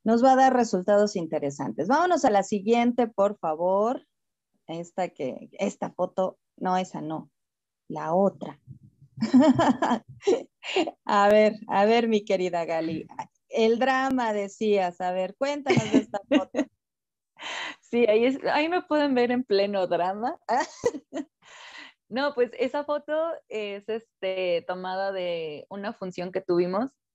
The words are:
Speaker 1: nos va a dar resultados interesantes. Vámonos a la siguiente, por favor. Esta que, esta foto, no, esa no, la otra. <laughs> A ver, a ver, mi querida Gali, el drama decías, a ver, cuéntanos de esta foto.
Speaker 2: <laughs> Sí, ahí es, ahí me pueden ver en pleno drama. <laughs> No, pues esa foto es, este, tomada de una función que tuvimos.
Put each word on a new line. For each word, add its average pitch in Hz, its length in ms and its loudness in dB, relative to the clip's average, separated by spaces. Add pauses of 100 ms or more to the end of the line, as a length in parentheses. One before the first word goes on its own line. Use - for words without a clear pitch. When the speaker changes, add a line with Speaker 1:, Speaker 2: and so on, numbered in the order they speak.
Speaker 1:
nos 233 200 2
va 262 100 8
a - 40 2
dar 262 180 6
resultados 208 600 2
interesantes. 143 720 -6
Vámonos 311 380 2
a 254 60 4
la 196 120 4
siguiente, 240 640 0
por 202 300 -2
favor. 185 680 -2 (600)
Esta 170 420 -8
que, - 440 -10
esta 196 380 -6
foto, 180 480 -4 (180)
no, 185 200 -2
esa 185 240 -6
no, 156 280 -10 (580)
la 156 260 -6
otra. 185 460 0 (580)
<laughs> 285 880 4 (1000)
A 208 240 4
ver, 214 260 6 (120)
a 196 180 2
ver, 233 220 4
mi 214 160 2
querida 180 420 -2
Gali, 160 420 -4 (420)
el 226 300 2
drama 262 540 0
decías, 202 680 -2
a 180 100 -2
ver, 185 240 -4
cuéntanos 277 560 -2
de - 60 4
esta - 220 -4 (100)
foto. - 220 0
Speaker 2:
<laughs> - 200 -4 (1080)
Sí, 240 280 0
ahí 220 180 4
es, 262 200 2
ahí 302 240 0
me 349 140 -2
pueden 294 320 0
ver 240 160 2
en 247 120 -2
pleno 196 440 0
drama. 190 600 0
<laughs> - 840 -4 (800)
No, 277 280 -4
pues 247 240 2
esa 294 240 -4
foto 294 300 -6 (340)
es, 202 400 -10
este, 185 800 -4
tomada 185 460 -6
de 170 560 -8
una 202 240 -10
función 185 380 -10
que 185 100 -6
tuvimos. 180 500 0 (240)